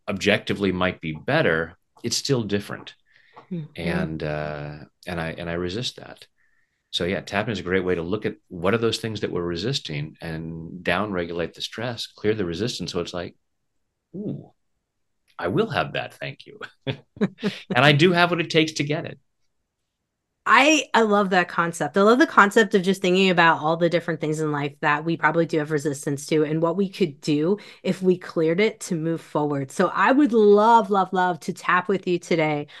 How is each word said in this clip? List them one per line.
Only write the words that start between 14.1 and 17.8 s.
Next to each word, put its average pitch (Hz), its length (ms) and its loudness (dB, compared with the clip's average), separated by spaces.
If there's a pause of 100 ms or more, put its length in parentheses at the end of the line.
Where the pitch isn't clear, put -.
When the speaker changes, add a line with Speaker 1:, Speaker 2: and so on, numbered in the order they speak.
Speaker 1:
"Ooh, - 380 -10 (840)
I 87 100 -6
will 185 220 -2
have 78 240 -4
that. - 200 -8
Thank 69 320 -14
you." - 140 -20 (260)
<laughs> - 0 -
And - 1000 -4